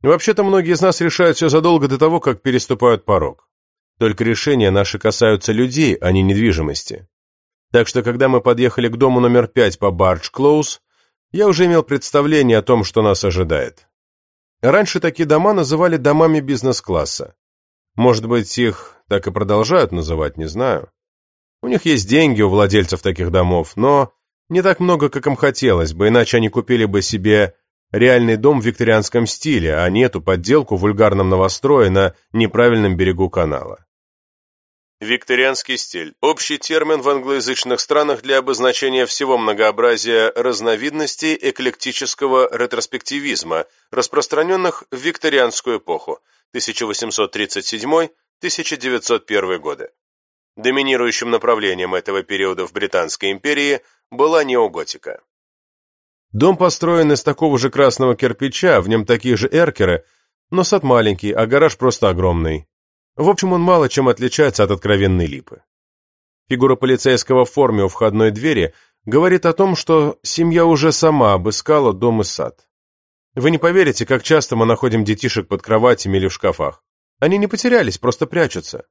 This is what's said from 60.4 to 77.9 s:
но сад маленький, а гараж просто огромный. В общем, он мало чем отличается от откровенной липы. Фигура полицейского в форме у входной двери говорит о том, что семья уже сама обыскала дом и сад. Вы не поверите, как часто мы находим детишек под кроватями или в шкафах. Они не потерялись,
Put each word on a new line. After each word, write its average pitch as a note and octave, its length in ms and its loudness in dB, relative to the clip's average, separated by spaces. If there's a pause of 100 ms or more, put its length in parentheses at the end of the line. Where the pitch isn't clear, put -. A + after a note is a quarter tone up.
но F#3 120 0
сад F3+ 200 0
маленький, G#2+ 500 2
а A2+ 140 0
гараж C#3+ 320 2
просто A#2 320 0
огромный. E2+ 580 -2 (480)
В D3+ 120 0
общем, F#3+ 240 0
он E3+ 100 0
мало E3+ 260 2
чем C3 200 0
отличается B2 540 0
от G2 80 2
откровенной G2 560 0
липы. C#2 360 -14 (840)
Фигура C3 280 2
полицейского B2+ 680 0
в A#2 60 -6
форме A#2 340 0
у F#2+ 40 0
входной A2 420 0
двери G#2+ 440 -2 (320)
говорит F3 400 2
о E3 80 2
том, F#3+ 200 0
что D#3 480 0
семья E3 440 0
уже D#3 260 2
сама C#3+ 400 2
обыскала G#2+ 640 0
дом A2+ 260 0
и G#2 40 0
сад. - 440 -10 (640)
Вы C3 160 0
не E3 80 0
поверите, E3+ 460 2
как C3 180 -2
часто D3+ 320 0
мы A2+ 120 2
находим A2+ 380 0
детишек G#2+ 440 -4
под F#2+ 140 -6
кроватями A2 560 2
или F#2 100 0
в F2+ 40 -4
шкафах. E2 520 -4 (360)
Они E3+ 180 2
не G#3 80 0
потерялись, G#3 520 0